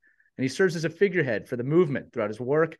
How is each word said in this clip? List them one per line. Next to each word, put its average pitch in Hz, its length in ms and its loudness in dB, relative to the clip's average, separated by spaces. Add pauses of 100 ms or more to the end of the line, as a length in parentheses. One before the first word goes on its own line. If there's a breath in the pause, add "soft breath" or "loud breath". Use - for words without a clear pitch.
(360)
and 123 60 -4
he 131 60 0
serves 180 260 0
as 160 100 -4
a 151 60 0
figurehead 160 580 0
for 131 60 -6
the 120 80 -4
movement 143 500 0
throughout 107 180 -4
his 107 100 -10
work 156 400 0